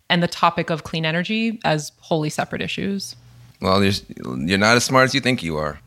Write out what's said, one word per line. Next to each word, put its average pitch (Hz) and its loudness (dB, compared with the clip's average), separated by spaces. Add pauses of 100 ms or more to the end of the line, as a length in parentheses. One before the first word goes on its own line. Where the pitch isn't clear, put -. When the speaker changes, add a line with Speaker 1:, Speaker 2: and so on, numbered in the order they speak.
Speaker 1:
and 175 4
the 170 2
topic 170 0
of 156 -4
clean 160 -4
energy 220 -2
as 156 0
wholly 156 -2
separate - -6
issues? 190 -6 (440)
Speaker 2:
Well, 95 2
you're, 64 -2 (100)
you're 95 2
not 110 6
as 120 2
smart 131 4
as 120 -4
you 139 0
think 127 0
you 82 -4
are. 73 -4